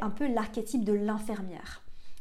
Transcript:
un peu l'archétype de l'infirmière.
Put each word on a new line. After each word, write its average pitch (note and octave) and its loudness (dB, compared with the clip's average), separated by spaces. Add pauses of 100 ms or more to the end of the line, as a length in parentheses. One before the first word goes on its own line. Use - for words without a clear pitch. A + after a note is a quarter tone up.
un G#3+ 2
peu D4 2
l'archétype A3+ 2
de G#3 4
l'infirmière. G#3 0 (380)